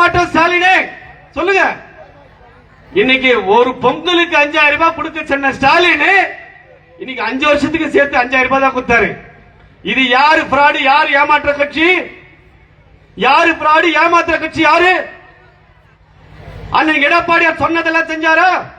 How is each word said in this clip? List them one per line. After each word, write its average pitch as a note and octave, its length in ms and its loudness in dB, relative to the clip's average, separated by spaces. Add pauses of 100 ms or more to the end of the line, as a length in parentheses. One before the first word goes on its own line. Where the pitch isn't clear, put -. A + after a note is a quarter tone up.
மாட்டோம் F4 320 2
ஸ்டாலினே. F4 420 2 (600)
சொல்லுங்க, F4+ 280 0 (1400)
இன்னைக்கு C4 300 0 (240)
ஒரு B3 160 4 (140)
பொங்கலுக்கு E4 580 0
அஞ்சாயிரம் D4 360 0
ரூபாய் E4 200 0
கொடுக்க D#4 340 -8
சொன்ன C#4 240 -2
ஸ்டாலின் D#4 500 2 (960)
இன்னைக்கு B3+ 260 -10
அஞ்சு C4 200 -4
வருஷத்துக்கு D4+ 480 -2
சேர்த்து C#4+ 260 0
அஞ்சாயிரம் B3+ 280 -2
ரூபாய் C4+ 160 0
தான் B3+ 100 -2
கொடுத்தாரு. A#3+ 340 0 (800)
இது B3+ 180 0
யாரு D4 340 2 (100)
பிராடு, C#4+ 300 2
யாரு D4 280 2 (100)
ஏமாற்ற C#4+ 320 0
கட்சி? C#4+ 340 -2 (1300)
யாரு D4+ 440 2
பிராடு, D#4 280 2 (140)
ஏமாத்துற E4+ 360 0
கட்சி D#4 220 -6
யாரு? E4+ 320 4 (1800)
அண்ணன் D4+ 340 0
எடப்பாடியார் E4+ 580 0
சொன்னதெல்லாம் D#4+ 500 -2
செஞ்சாரா? D#4+ 380 2 (280)